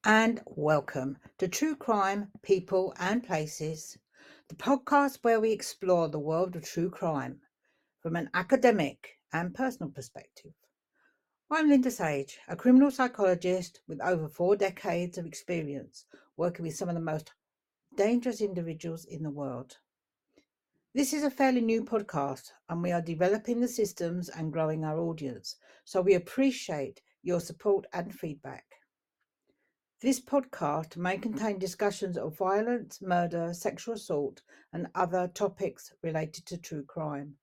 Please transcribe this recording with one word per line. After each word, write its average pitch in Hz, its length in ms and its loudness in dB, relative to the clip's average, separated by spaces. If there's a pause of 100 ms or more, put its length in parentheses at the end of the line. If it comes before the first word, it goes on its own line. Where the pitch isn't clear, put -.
and 220 420 4
welcome 147 720 0 (220)
to 185 80 0
True 294 280 -2
Crime, 202 520 0 (160)
People 190 560 0
and 208 240 0
Places, 156 760 -6 (520)
the - 60 -14
podcast 277 680 2
where 226 160 6
we 220 120 2
explore 180 560 0
the 151 120 -4
world 165 360 -2
of - 80 -10
true 175 280 -2
crime 139 480 -4 (640)
from 165 140 -2
an 214 180 -4
academic 214 800 2 (160)
and 175 220 -4
personal 247 340 -4
perspective. - 600 -16 (1000)
I'm 311 200 6
Linda 262 200 8
Sage, 147 480 -2 (100)
a 170 80 -6
criminal 262 360 8
psychologist 185 960 2
with - 120 -10
over 156 300 0
four 190 260 4
decades 185 600 -2
of 170 80 -8
experience 151 800 -8 (320)
working 170 260 -2
with 160 120 -6
some 175 140 -4
of 170 40 -2
the 165 80 -4
most 156 320 -6 (640)
dangerous 240 440 2
individuals 165 640 -4
in 143 180 -10
the 151 80 -4
world. 131 440 -8 (1160)
This 269 200 0
is 294 100 -2
a 277 80 0
fairly 262 300 4
new 226 220 2
podcast 151 680 -4 (180)
and 170 140 -4
we 175 80 0
are 170 100 0
developing 190 580 0
the 240 80 2
systems 180 640 -2
and 160 240 -6
growing 160 320 0
our 156 140 -2
audience, 160 560 -6 (280)
so - 160 -2
we 185 140 6
appreciate 180 880 0 (220)
your 175 160 0
support 190 520 0
and 175 220 -6
feedback. 143 520 -10 (1400)
This 254 180 2
podcast 160 800 -2
may 180 200 -2
contain 214 400 -4
discussions 185 600 -2
of 156 200 -6
violence, 214 640 0
murder, 175 520 0
sexual 214 420 -6
assault, 147 460 -4 (320)
and 170 200 -6
other 180 360 0
topics - 640 -6 (100)
related 156 440 -6
to 170 100 -10
true 151 260 -10
crime. 147 600 -10